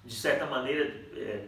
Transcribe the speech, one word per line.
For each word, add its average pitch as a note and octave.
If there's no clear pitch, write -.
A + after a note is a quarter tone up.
de A#2
certa -
maneira, C#3
é, G#2